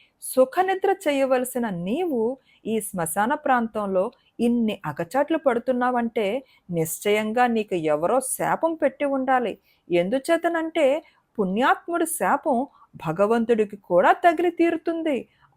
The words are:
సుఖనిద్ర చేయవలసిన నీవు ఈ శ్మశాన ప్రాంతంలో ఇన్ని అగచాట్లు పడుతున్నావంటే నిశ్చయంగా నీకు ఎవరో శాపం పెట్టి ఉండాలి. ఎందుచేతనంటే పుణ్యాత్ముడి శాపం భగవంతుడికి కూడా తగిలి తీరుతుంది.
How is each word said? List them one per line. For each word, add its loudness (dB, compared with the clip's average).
సుఖనిద్ర 0
చేయవలసిన 0
నీవు -2
ఈ -2
శ్మశాన -2
ప్రాంతంలో 0
ఇన్ని 0
అగచాట్లు -2
పడుతున్నావంటే -2
నిశ్చయంగా 0
నీకు -2
ఎవరో 0
శాపం -2
పెట్టి -2
ఉండాలి. -2
ఎందుచేతనంటే 0
పుణ్యాత్ముడి 0
శాపం 0
భగవంతుడికి 2
కూడా 4
తగిలి 2
తీరుతుంది. -2